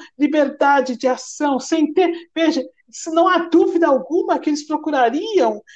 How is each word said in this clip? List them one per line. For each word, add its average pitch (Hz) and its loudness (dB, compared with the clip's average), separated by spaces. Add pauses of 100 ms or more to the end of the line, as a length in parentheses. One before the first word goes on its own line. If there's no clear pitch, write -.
(180)
liberdade 277 0
de 254 -2
ação, 254 -4
sem 302 -2
ter, 349 2 (240)
veja, 311 0 (280)
se - -12
não 339 4
há 359 4
dúvida 339 2
alguma 294 0
que - -4
eles 294 -2
procurariam 294 0 (140)